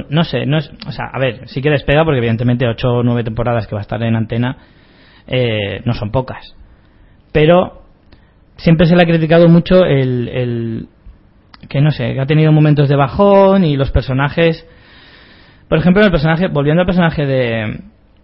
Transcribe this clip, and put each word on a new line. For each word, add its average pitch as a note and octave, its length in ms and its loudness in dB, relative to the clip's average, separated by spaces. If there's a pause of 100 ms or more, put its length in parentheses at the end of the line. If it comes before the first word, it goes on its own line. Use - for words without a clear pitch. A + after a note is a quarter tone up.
No D#3 140 0
sé, B2 240 -4
no D3 100 0
es, D3 140 -6 (160)
o C#3 40 -10
sea, A#2+ 220 -10
a B2 60 -8
ver, C3 280 -6
sí - 140 -8
que D3 80 -2
despega D3 340 0
porque D#3 140 0
evidentemente A#2+ 500 0
ocho A#2 220 -2
o B2 140 0
nueve A#2+ 200 -2
temporadas A#2 440 -4
que G#2+ 80 -10
va G2+ 60 -6
a - 20 -12
estar A2+ 180 -8
en A2+ 140 0
antena, A#2 420 -4 (680)
eh, G#2+ 580 -4
no A#2 80 -2
son G#2+ 160 -8
pocas. B2+ 460 -8 (760)
Pero E3 520 0 (720)
siempre E3 300 2
se F3 80 2
le F3+ 80 4
ha - 20 4
criticado E3 420 4
mucho F3 380 4
el, B2+ 440 -2
el, A#2 580 -6 (840)
que C#3 100 -2
no D3+ 120 4
sé, A#2+ 240 -6
que C3 60 -4
ha C3+ 40 -2
tenido D#3 260 4
momentos D3+ 380 4
de D3 60 2
bajón G3 680 4
y C#3+ 140 0
los C3+ 140 -2
personajes, C#3+ 760 -2 (1040)
por D#3+ 80 0
ejemplo, F3+ 260 2
el G#3 60 4
personaje, D#3+ 380 0
volviendo D3+ 340 0
al F3+ 60 -2
personaje E3+ 400 0
de, A#2 520 -2 (440)